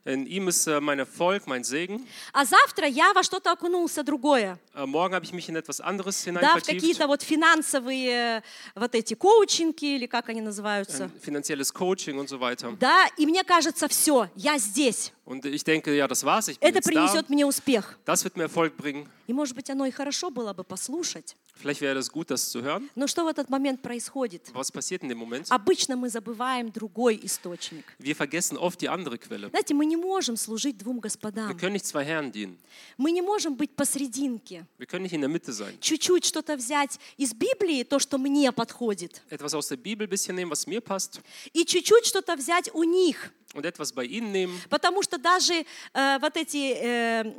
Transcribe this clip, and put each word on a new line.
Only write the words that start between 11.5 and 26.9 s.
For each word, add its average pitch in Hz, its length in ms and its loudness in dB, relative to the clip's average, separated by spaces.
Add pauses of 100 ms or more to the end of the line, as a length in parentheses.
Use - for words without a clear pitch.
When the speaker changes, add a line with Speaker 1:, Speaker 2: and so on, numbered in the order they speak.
Speaker 1:
Coaching 180 460 -2
und 139 100 -6
so 135 100 -8
weiter. 120 400 -4
Speaker 2:
Да, 330 280 8 (100)
и 302 80 2
мне 359 180 2
кажется, 320 440 2
всё, 247 480 4
я 285 220 0
здесь. 208 540 0 (140)
Speaker 1:
Und 131 200 -10
ich 143 180 -4
denke, 156 320 2
ja, 143 120 4
das 127 180 -2
war's, 196 240 2
ich 135 100 -10
bin 302 100 6
Speaker 2:
Это 370 100 4
Speaker 1:
jetzt - 80 0
da. 349 40 4
Speaker 2:
принесёт 320 380 4
мне 285 160 4
успех. 262 600 0
Speaker 1:
Das 160 200 2
wird 180 100 -8
mir 170 80 -2
Erfolg 160 320 0
bringen. 143 320 -8 (200)
Speaker 2:
И, 226 60 -6
может 269 220 -2
быть, 262 140 -12
оно 269 160 -2
и 262 60 -2
хорошо 285 380 -6
было 233 240 -6
бы 185 120 -10
послушать. 254 680 -8 (200)
Speaker 1:
Vielleicht 139 260 -4
wäre 139 140 2
das 131 160 -4
gut, 160 180 -6
das 127 200 -2
zu 120 120 -6
hören. 180 340 -4
Speaker 2:
Но 269 120 -2
что 339 160 0
в 320 40 2
этот 311 220 -4
момент 269 320 0
происходит? 240 720 -8
Speaker 1:
Was 131 180 -4
passiert 175 320 -6
in 143 40 -6
dem 120 120 -4
Moment? 117 300 -8
Speaker 2:
Обычно 254 460 2
мы 247 140 -4
забываем 233 600 -4
другой 220 520 0